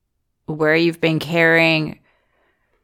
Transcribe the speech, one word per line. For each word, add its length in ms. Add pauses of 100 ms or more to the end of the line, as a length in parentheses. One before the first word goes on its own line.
(440)
where 320
you've 240
been 180
carrying 800 (840)